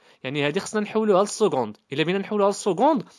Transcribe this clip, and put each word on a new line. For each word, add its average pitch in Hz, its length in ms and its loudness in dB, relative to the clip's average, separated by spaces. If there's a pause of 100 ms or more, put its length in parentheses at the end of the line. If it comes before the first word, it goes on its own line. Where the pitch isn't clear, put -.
(240)
يعني 143 220 -2
هادي 160 140 0
خصنا 214 200 -6
نحولوها 208 400 2
للسكوند. 147 560 0 (160)
الا 143 100 0
بينا 180 160 0
نحولوها 202 300 0
للسكوند 208 600 0 (100)